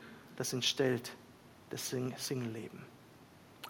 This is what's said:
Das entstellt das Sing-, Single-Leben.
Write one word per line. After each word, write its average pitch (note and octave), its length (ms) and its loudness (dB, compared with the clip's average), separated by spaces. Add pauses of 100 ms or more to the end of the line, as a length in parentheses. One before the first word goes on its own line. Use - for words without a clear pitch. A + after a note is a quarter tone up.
(360)
Das - 160 0
entstellt B2+ 600 4 (580)
das - 200 -4
Sing-, B2+ 260 0
Single-Leben. A2+ 680 -2 (840)